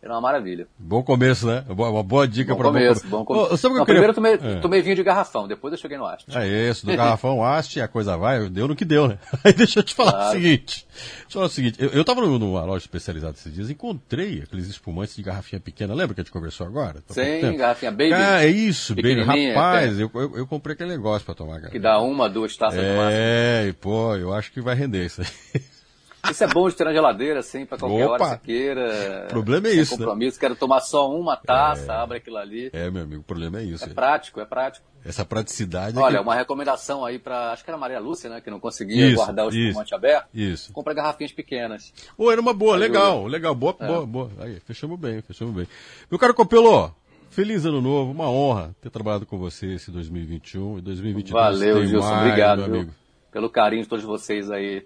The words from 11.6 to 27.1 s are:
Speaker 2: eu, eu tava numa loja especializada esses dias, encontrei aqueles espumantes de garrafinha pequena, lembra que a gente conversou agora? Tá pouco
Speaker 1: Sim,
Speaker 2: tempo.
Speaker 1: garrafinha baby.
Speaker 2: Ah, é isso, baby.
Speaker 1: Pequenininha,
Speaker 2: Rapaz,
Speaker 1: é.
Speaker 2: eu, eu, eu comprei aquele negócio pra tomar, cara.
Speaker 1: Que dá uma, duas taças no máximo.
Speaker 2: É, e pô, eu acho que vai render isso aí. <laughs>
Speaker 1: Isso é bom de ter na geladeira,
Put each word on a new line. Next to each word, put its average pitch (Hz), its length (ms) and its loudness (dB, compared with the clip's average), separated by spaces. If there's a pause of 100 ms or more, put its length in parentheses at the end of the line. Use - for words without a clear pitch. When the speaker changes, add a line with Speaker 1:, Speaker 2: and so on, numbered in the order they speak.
Speaker 2:
eu, 139 60 2
eu 139 160 2
tava 247 160 2
numa 110 440 2
loja 92 200 -4
especializada 80 520 -10
esses 78 160 -16
dias, 98 180 -8
encontrei 175 720 -8
aqueles 90 260 -10
espumantes 95 480 -8
de 104 80 -14
garrafinha 98 340 -8
pequena, 101 360 -8
lembra 143 200 -4
que 92 60 -10
a - 40 -4
gente - 80 -20
conversou 82 320 -10
agora? 92 360 -8
Tá - 120 -20
pouco - 80 -4
Speaker 1:
Sim, 151 200 -2
Speaker 2:
tempo. 165 180 0
Speaker 1:
garrafinha 120 320 0
baby. 139 220 2
Speaker 2:
Ah, 190 320 4
é 151 40 8
isso, 196 460 2
baby. 123 220 2
Speaker 1:
Pequenininha, 127 400 2
Speaker 2:
Rapaz, 151 420 2
Speaker 1:
é. 107 60 0
Speaker 2:
eu, 110 100 -4
eu, 131 220 -6
eu 127 100 -6
comprei 147 280 -8
aquele 170 160 -8
negócio 107 360 -2
pra 87 80 -10
tomar, 80 240 -12
cara. 80 140 -14
Speaker 1:
Que 123 80 -6
dá 107 200 6
uma, 131 300 2
duas 107 260 -4
taças 104 240 0
no 95 160 2
máximo. 104 140 2
Speaker 2:
É, 117 560 2
e 95 60 -2
pô, 110 420 -2
eu 92 180 -4
acho 104 200 -6
que - 80 -10
vai 123 160 -2
render 110 300 -2
isso 87 160 -8
aí. - 400 -8
<laughs> - 140 -20 (520)
Speaker 1:
Isso 160 140 0
é 202 60 4
bom 180 200 4
de 175 60 -2
ter 170 100 0
na 156 80 -2
geladeira, 143 460 2